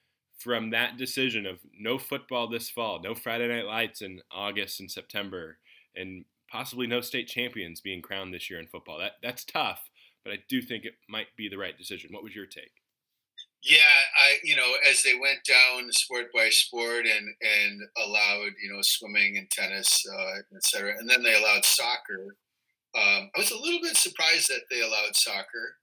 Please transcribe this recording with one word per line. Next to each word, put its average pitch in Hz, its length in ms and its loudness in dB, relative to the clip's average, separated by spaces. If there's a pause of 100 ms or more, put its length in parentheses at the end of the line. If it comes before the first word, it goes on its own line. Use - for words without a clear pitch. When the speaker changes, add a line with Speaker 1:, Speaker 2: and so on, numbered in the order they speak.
(380)
Speaker 1:
from 113 320 -4
that 117 260 0
decision 123 480 -2
of 92 140 -8 (200)
no 117 200 -2
football 127 500 -6
this 117 220 -8
fall, 107 280 -6
no 107 160 -8
Friday 120 320 -4
Night 117 200 -4
Lights 110 340 -4
in 95 220 -14 (100)
August 101 480 -6
and 98 100 -14
September, 92 680 -10 (360)
and 92 300 -12 (260)
possibly 123 360 -6
no 120 160 -2
state 123 260 -6
champions 107 540 -6
being 95 180 -10
crowned 95 320 -10
this 85 160 -10
year 90 100 -12
in 82 80 -14
football? 82 320 -16
That, 95 140 -6 (100)
that's - 220 -8
tough, 120 460 -4 (340)
but 101 80 -10
I 104 60 -8 (100)
do 131 140 0
think 117 240 -10
it - 80 -14 (160)
might 110 260 -8
be 107 140 -8
the 98 80 -12
right 92 180 -8
decision. 87 340 -14
What 101 120 -16
was 107 120 -16
your 101 120 -12
take? - 260 -20 (880)
Speaker 2:
Yeah, 156 180 10 (380)
I, - 240 8
you 147 140 2
know, 127 160 0 (160)
as 135 140 4
they 135 100 4
went 131 340 0
down 127 460 4
sport 120 420 -2
by 113 140 4
sport 117 560 2
and, 107 240 0 (140)
and 104 380 2 (180)
allowed, 104 540 0 (100)
you 101 100 -10
know, 101 80 -8
swimming 104 560 2
and 98 140 -6
tennis, 98 600 2
uh, 95 460 -8
et - 80 -6
cetera, 101 340 0
and 117 120 -2
then 123 120 6
they 113 120 4
allowed 107 320 4
soccer. 117 720 -2 (600)
Um, - 400 2
I - 20 -4
was 202 120 2
a 226 100 -6
little 339 220 0
bit - 140 0
surprised - 520 2
that 123 220 -2
they 123 100 -2
allowed 107 340 -2
soccer, 110 680 -2